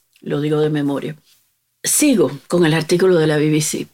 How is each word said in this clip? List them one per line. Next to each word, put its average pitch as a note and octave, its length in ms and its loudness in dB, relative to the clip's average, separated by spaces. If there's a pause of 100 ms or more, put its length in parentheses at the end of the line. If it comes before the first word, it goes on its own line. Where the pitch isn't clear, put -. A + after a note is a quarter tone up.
(220)
lo D3+ 180 -6
digo D3+ 220 -2
de D3+ 80 0
memoria. C#3+ 460 -4 (680)
Sigo F3 640 0
con F3 160 2
el D#3 120 4
artículo F3+ 420 2
de D#3 80 2
la D3+ 120 2
B D3+ 120 0
B D3+ 120 0
C, - 320 -6